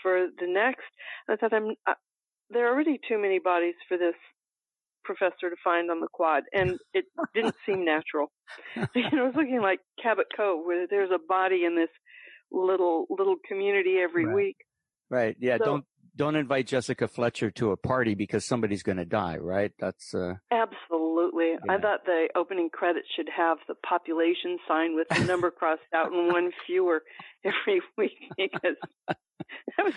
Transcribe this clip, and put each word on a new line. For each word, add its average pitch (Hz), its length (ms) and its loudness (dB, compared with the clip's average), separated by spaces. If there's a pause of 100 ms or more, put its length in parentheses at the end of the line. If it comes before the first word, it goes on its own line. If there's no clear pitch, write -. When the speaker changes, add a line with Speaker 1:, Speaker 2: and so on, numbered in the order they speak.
Speaker 1:
for 185 240 2 (120)
the 180 80 -4
next. 208 360 0 (440)
And 220 80 0
I - 20 -4
thought, 220 160 2
"I'm, 220 220 0 (120)
uh, 190 60 0 (580)
there 240 160 2
are 240 60 4
already 294 260 2 (100)
too 226 80 0
many 196 220 2
bodies 175 340 2 (140)
for 185 100 0
this 170 180 2 (880)
professor 185 460 -2
to 175 140 -6
find 170 260 2
on 165 100 -2
the 160 120 -4
quad," 160 320 2 (100)
and 185 240 0 (160)
it - 120 0 (280)
didn't 226 260 0
Speaker 2:
<laughs> - 60 -20
Speaker 1:
seem 190 200 0
natural. 156 460 0 (440)
<laughs> 226 200 -4
You 247 160 0
know, 269 120 2
I 262 40 2
was 247 80 -4
looking 262 260 0
like 190 180 2 (220)
Cabot 214 340 2
Cove, 180 300 0
where 175 220 0
there's 196 240 0
a 180 160 2
body 185 380 4
in 170 100 2
this 165 140 2 (600)
little, 185 580 2
little 190 260 2 (120)
community 196 500 2
every 170 280 2
Speaker 2:
Right. 175 100 0
Speaker 1:
week. 381 220 0 (520)
Speaker 2:
Right. 117 300 0
Yeah. 123 180 2
Speaker 1:
So 220 80 2
Speaker 2:
Don't, 143 200 0 (300)
don't 151 200 0
invite 135 320 0
Jessica 123 400 0
Fletcher 120 440 0
to 110 200 0
a 92 60 0
party 123 380 0
because 101 300 -2
somebody's 107 380 0
gonna 92 220 -2
die, 87 320 -2
right? 95 420 -2
That's, - 340 -6
uh, 90 220 -4 (160)
Speaker 1:
Absolutely. 165 1040 0 (140)
I 185 60 2
Speaker 2:
Yeah. 196 60 0
Speaker 1:
thought 208 260 0
the 165 300 2
opening 175 340 0
credits - 460 -2
should 156 200 -6
have 165 220 2 (100)
the 151 80 -10 (120)
population 170 720 0 (100)
sign 160 280 0
with 160 140 0
the 170 160 2
number 180 260 0
crossed 160 300 -2 (120)
out 165 180 0
and 175 160 0
Speaker 2:
<laughs> 175 60 4
Speaker 1:
one 175 180 2 (140)
fewer 180 380 2 (400)
every 196 460 0
<laughs> - 80 -12
week 214 200 -2 (200)
because 180 380 -2 (320)
that - 800 -6
was 349 120 0